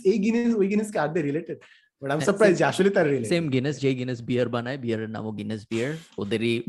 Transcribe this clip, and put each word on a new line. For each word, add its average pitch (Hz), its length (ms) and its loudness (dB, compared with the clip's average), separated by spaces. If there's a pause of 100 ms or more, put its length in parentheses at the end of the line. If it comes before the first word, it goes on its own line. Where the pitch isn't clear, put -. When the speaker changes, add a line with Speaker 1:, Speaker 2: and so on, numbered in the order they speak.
Speaker 1:
এই 202 140 4
Guinness, 233 400 2
ওই 196 100 4
Guinness 208 240 -2
কি, 202 60 -2
are 151 100 0
they 160 140 -2
related? 147 320 -4
But - 480 -20
I'm 135 40 -8
Speaker 2:
হ্যাঁ, 139 140 0
Speaker 1:
surprised 202 260 4
Speaker 2:
সেম, 185 80 8
Speaker 1:
যে 156 100 2
আসলে 185 260 4
তার 196 160 2
রিলেটেড। 131 220 0
Speaker 2:
সেম 170 160 0
Guinness, 135 280 0
যেই 135 300 -2
Guinness 123 220 -6
বিয়ার 123 240 0
বানায়, 120 300 -6
বিয়ারের 110 320 -4
নামও 110 220 -6
Guinness 104 280 -6 (100)
বিয়ার, 120 240 -2 (240)
ওদেরই 113 500 0